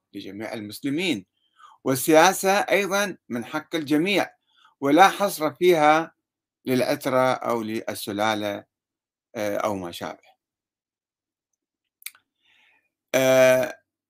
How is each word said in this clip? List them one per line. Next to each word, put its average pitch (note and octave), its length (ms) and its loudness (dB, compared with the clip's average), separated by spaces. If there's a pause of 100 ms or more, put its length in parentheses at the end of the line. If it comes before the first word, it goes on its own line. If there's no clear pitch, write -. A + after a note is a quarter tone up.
(140)
لجميع G2+ 380 -12
المسلمين، A#2+ 720 -6 (580)
والسياسة D#3+ 640 2
أيضًا G3 640 0 (120)
من A#2+ 160 -8
حق - 300 -8
الجميع D#3+ 560 0 (500)
ولا D3+ 280 6
حصر D#3 460 -4
فيها D#3+ 600 2 (500)
للعترة B2+ 680 0
أو A#2+ 300 -4
للسلالة، G#2+ 1000 -4 (720)
آه، G#2 220 -4
أو G#2+ 200 -2
ما F2 140 -10
شابه؟ - 380 -14 (2750)
آه، C3 640 4 (320)